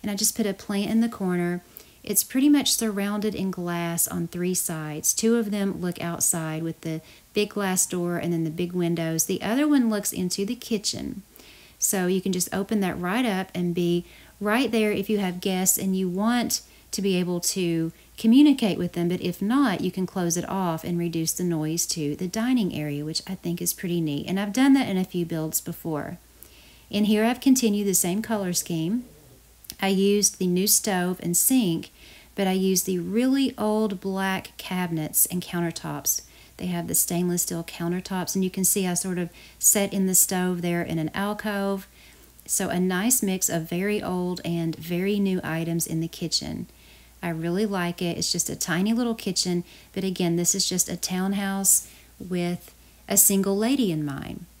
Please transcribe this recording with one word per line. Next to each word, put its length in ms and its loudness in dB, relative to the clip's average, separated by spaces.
And 80 -4
I 40 -2
just 220 0
put 80 0
a 80 0
plant 380 -4
in 100 4
the 80 2
corner. 540 -2
It's 180 0
pretty 280 2
much 200 4
surrounded 640 0
in 160 -2
glass 560 -2
on 220 -4
three 240 -2
sides. 640 -2
Two 220 4
of 140 0
them 300 -2
look 220 -4
outside 600 -2
with 200 -6
the 180 -4
big 160 2
glass 380 0
door 320 -2
and 120 -2
then 140 0
the 60 -2
big 240 -4
windows. 500 0
The 160 -2
other 260 2
one 220 6
looks 240 0
into 320 -2
the 100 -4
kitchen. 680 -4
So 300 0
you 120 2
can 120 -2
just 220 -2
open 260 -2
that 200 -2
right 240 0
up 300 -2
and 200 0
be 300 0
right 320 2
there 220 2
if 160 -2
you 80 2
have 240 -2
guests 380 2
and 180 0
you 140 0
want 500 0
to 100 -4
be 160 2
able 240 0
to 500 0
communicate 580 6
with 160 -2
them. 160 0
But 140 0
if 180 -4
not, 400 2
you 100 0
can 160 -2
close 300 0
it 100 -4
off 380 -2
and 140 -2
reduce 340 -2
the 100 -4
noise 440 0
to 280 -4
the 140 -6
dining 460 0
area, 280 -4
which 240 -6
I 80 -8
think 280 -4
is 100 -2
pretty 260 -2
neat. 300 -2
And 100 -2
I've 140 -4
done 220 6
that 160 2
in 80 0
a 60 0
few 200 -2
builds 380 -4
before. 560 -6
In 140 2
here, 200 4
I've 160 0
continued 460 6
the 80 2
same 260 2
color 320 -2
scheme. 540 0
I 80 2
used 500 4
the 80 0
new 200 2
stove 560 0
and 120 0
sink, 560 2
but 120 0
I 60 2
used 320 2
the 140 -2
really 580 2
old 460 0
black 560 -2
cabinets 680 -2
and 180 -2
countertops. 800 -2
They 80 -6
have 220 -4
the 60 -4
stainless 500 0
steel 200 -6
countertops, 720 -4
and 100 2
you 60 0
can 140 -2
see 220 2
I 60 0
sort 240 -2
of 140 -4
set 360 4
in 120 2
the 80 2
stove 460 2
there 220 0
in 160 -2
an 160 -2
alcove. 760 -4
So 240 -2
a 100 0
nice 440 2
mix 260 0
of 140 0
very 400 -2
old 420 -2
and 320 -2
very 420 0
new 240 2
items 440 -2
in 140 -2
the 60 -2
kitchen. 600 -6
I 40 -2
really 380 0
like 360 -2
it. 160 -2
It's 140 -2
just 180 -2
a 60 -4
tiny 360 0
little 220 0
kitchen, 480 -2
but 80 -4
again, 320 0
this 220 0
is 120 0
just 200 0
a 80 -4
townhouse 920 0
with 560 -4
a 80 2
single 400 4
lady 360 2
in 120 0
mind. 400 -8